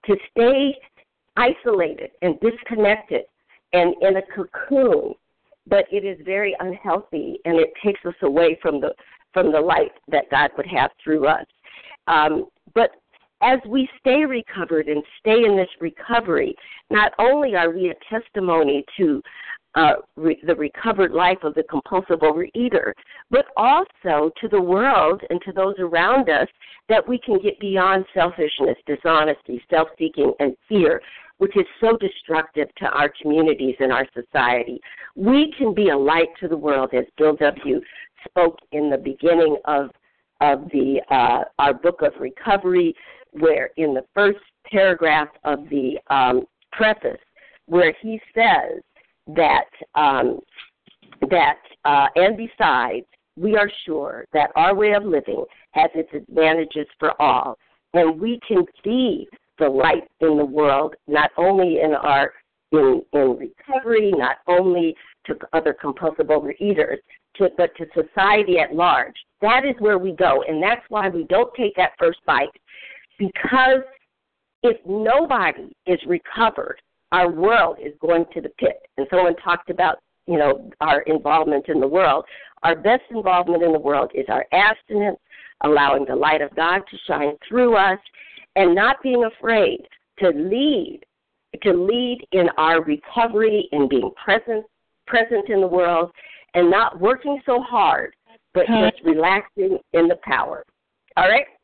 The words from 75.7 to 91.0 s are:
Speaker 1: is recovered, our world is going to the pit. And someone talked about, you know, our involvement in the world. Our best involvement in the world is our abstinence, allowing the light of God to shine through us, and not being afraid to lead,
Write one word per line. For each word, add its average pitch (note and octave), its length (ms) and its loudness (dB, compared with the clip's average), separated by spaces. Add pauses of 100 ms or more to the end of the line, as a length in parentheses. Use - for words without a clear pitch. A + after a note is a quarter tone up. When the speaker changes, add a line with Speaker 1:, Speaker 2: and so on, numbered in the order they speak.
Speaker 1:
is F3+ 200 0
recovered, - 760 -4 (320)
our F3+ 180 2
world F#3 520 2
is D3 180 -12
going E3 240 2 (100)
to E3 60 -8
the - 100 -12
pit. - 360 -4 (100)
And C3+ 140 -4
someone F3+ 260 2
talked F3 340 -4
about, F3 280 -2 (280)
you E3+ 120 -2
know, C#3 320 0 (100)
our D3+ 220 0
involvement D3+ 640 0
in D3 120 0
the C3 60 0
world. D#3 380 2 (380)
Our E3 120 2
best G#3 360 0
involvement F3+ 520 0
in E3 100 2
the D#3 60 2
world C#3+ 360 0
is - 140 -4
our B2 240 -2
abstinence, G#3 640 0 (440)
allowing C#3+ 440 2
the C3 100 -6
light D3+ 240 0
of C#3 160 -6
God F3 340 0
to G3 60 -20 (100)
shine D3 300 -4 (120)
through A#3+ 280 2
us, F#3+ 220 2 (580)
and F#3 180 4
not A#3 280 2
being B3 220 0
afraid A3+ 600 0 (320)
to F#3 120 4
lead, G3 680 -2 (640)